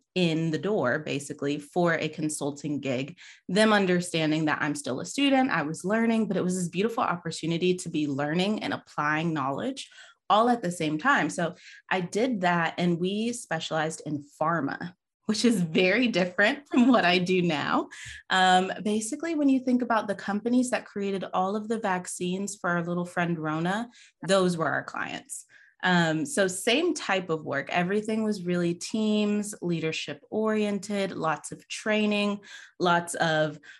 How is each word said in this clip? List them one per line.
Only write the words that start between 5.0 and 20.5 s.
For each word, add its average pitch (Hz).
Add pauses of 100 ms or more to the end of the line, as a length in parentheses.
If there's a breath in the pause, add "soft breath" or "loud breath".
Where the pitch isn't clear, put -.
a 190
student, 269
I 160
was 160
learning, 226
but 180
it -
was 180
this 180
beautiful 220
opportunity 170
to 180
be 151
learning 160
and 139
applying 156
knowledge 151 (400 loud breath)
all 214
at 240
the 180
same 156
time. 170
So 165 (340 loud breath)
I 185
did 208
that, 170
and 175
we 208
specialized 160
in 147 (160)
pharma, 160 (340)
which 214
is 226
very 185
different 202
from 269
what 214
I 180
do 180
now. 156 (420 loud breath)
Um, 185 (120)
basically, 254
when 294
you 262
think 247
about 226
the 202
companies 240